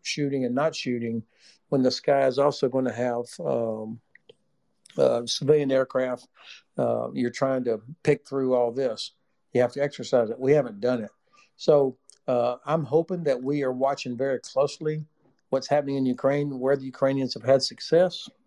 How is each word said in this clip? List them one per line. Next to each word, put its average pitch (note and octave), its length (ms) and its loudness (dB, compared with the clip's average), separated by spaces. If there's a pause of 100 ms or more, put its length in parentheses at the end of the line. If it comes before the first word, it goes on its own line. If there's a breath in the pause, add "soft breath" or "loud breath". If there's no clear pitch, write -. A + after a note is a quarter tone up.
shooting C#3 420 -2
and B2 100 -2
not D3+ 180 0
shooting A#2 480 -4 (460 soft breath)
when C3+ 160 2
the B2+ 80 4
sky C#3 340 2
is C3 140 2
also C#3 300 2
gonna B2+ 240 -2
have, A#2+ 320 -2 (200)
um, A2+ 540 -4 (960)
uh, B2 280 2
civilian C#3 440 2
aircraft. B2+ 600 -2 (480 loud breath)
Uh, A#2+ 340 -2
you're A#2+ 180 -2
trying C3 360 -2
to A2 160 -2 (220)
pick D3 220 2
through C3 300 -2
all A#2+ 160 2
this. A#2+ 400 -6 (420)
You A#2+ 80 4
have B2 120 2
to C#3 100 -2
exercise B2 460 0
it. A#2 100 -8
We C3+ 140 2
haven't B2 260 2
done A#2+ 240 0
it. G#2 80 -12 (460 soft breath)
So, C#3+ 400 4 (300)
uh, B2 380 0
I'm D#3+ 180 0
hoping E3 400 0
that C3 180 0
we C#3+ 220 -2
are B2+ 80 0
watching B2+ 460 -2
very C3+ 220 -2
closely D3+ 640 -2 (440)
what's C3+ 180 -2
happening C#3 280 0
in C3+ 100 0
Ukraine, C#3 540 0
where C3 160 2
the C3+ 100 -4
Ukrainians C3+ 500 -2
have - 80 -12
had C3 180 4
success, - 680 0 (180)